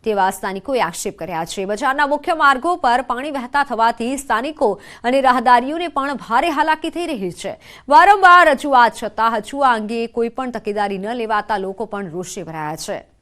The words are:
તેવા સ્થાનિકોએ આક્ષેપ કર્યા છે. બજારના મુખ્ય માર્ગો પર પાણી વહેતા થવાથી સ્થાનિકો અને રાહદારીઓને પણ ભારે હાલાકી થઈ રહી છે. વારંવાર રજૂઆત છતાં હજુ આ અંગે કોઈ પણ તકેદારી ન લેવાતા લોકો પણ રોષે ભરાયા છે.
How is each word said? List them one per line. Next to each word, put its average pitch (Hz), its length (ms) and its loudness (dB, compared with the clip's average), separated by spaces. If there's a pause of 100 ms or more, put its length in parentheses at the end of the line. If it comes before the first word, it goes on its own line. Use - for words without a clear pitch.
તેવા 196 280 0
સ્થાનિકોએ 196 480 -6
આક્ષેપ 170 380 -6
કર્યા 165 280 -8
છે. 190 200 -8
બજારના 269 420 -2
મુખ્ય 294 260 -2
માર્ગો 302 420 2
પર 254 260 0
પાણી 254 300 -6
વહેતા 269 320 -4
થવાથી 233 540 -2
સ્થાનિકો 247 640 -2 (220)
અને 262 180 2
રાહદારીઓને 254 680 2
પણ 277 260 -4
ભારે 254 360 0
હાલાકી 311 400 -2
થઈ 339 160 -6
રહી 196 260 -6
છે. - 280 -10 (300)
વારંવાર 359 600 8
રજૂઆત 269 440 4 (100)
છતાં 226 340 -2
હજુ 240 220 -8
આ 262 140 4
અંગે 226 340 -4
કોઈ 233 220 -4
પણ 254 220 -8
તકેદારી 208 460 -4
ન 202 160 -6
લેવાતા 220 440 -4
લોકો 190 280 -6
પણ 202 240 -10
રોષે 180 340 -10
ભરાયા 160 320 -8
છે. - 460 -12